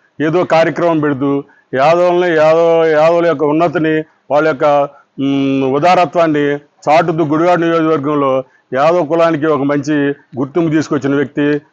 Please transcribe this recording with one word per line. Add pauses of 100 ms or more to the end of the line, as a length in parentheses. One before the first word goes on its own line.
(200)
ఏదో
కార్యక్రమం
పెడుతూ (300)
యాదవుల్ని,
యాదవ,
యాదవుల
యొక్క
ఉన్నతిని, (260)
వాళ్ళ
యొక్క, (320)
మ్,
ఉదారత్వాన్ని
చాటుతూ
గుడివాడ
నియోజకవర్గంలో (300)
యాదవ
కులానికి
ఒక
మంచి
గుర్తింపు
తీసుకొచ్చిన
వ్యక్తి (120)